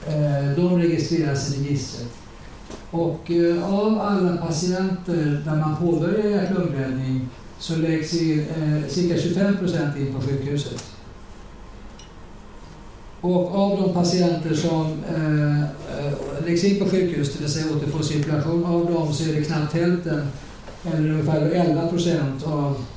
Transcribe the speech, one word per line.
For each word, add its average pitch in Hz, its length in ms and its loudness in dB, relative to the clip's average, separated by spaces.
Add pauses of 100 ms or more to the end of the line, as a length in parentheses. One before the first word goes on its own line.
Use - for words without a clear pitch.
eh, 147 500 2
de 180 220 4
registreras 156 760 2
i 135 60 -2
registret. 120 480 -2 (840)
Och, 170 400 -2
eh, 170 440 4
av 208 260 2
alla 180 360 2
patienter 170 1080 0
där 151 120 0
man 151 200 2
påbörjar 175 540 2
hjärt-lungräddning 135 960 0 (300)
så 160 180 -4
läggs 160 380 0
i, 160 240 2
eh, 151 500 0
cirka 170 320 2
tjugofem 196 360 2
procent 160 400 0
in 135 180 -2
på 127 60 -4
sjukhuset. 139 640 -2 (2250)
Och 175 340 2
av 196 280 4
de 180 120 2
patienter 170 600 2
som, 156 420 0 (200)
eh, 151 440 2
eh, 147 60 2 (800)
läggs 175 180 2
in 202 140 4
på 196 120 2
sjukhus, 170 420 2
det - 80 -8
vill 147 120 -2
säga 156 240 0
återfår 147 260 -2
cirkulation, 147 640 0
av 170 280 2
dem 156 220 2
så 160 160 0
är 151 40 0
det 151 80 2
knappt 151 320 0
hälften, 165 520 2 (580)
eller 156 260 2
ungefär 156 300 2
elva 170 480 2
procent 151 580 0
av 143 380 -2 (120)